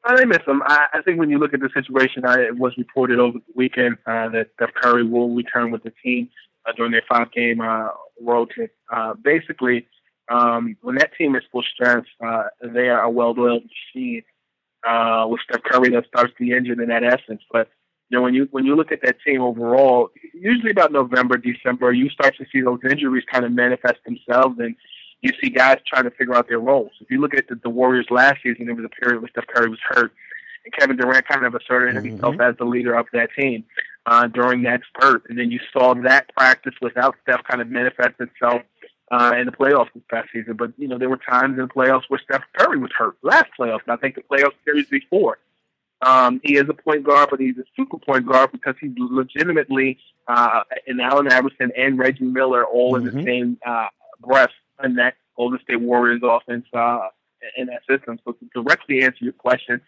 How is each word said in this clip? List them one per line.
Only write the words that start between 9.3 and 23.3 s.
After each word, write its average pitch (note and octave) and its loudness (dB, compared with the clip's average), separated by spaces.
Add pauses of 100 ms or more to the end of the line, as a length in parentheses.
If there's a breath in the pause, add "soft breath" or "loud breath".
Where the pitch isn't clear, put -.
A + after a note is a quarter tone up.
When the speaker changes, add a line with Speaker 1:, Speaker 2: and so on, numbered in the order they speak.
Speaker 1:
um, A#2 0
when B2 -6
that D3+ 0
team C#3+ 0
is B2 -4
full B2 -6
strength, A#2+ -2 (160)
uh, A2+ -4 (180)
they B2 -2
are A#2+ 2
a A#2 0
well-oiled A#2+ 0
machine, A#2+ -12 (640)
uh, A2+ 0
with A#2 -4
Steph A#2+ -4
Curry B2+ 2
that A#2+ -2
starts A#2+ 0
the B2 -2
engine B2 -2
in A#2 -4
that A#2 0
essence. A#2+ -2 (100)
But, A2+ 0 (400)
you B2 0
know, B2+ 2
when B2 2
you, C3+ 0
when C3+ -2
you C#3 2
look D#3+ 0
at D#3 -6
that B2+ 0 (100)
team C3+ 0
overall, B2 2 (240)
usually A3 -2
about F3 4
November, B2+ 2
December, B2 -2
you B2+ 2
start - 0
to C3+ -16
see C3+ 0
those B2 -2
injuries C3+ -2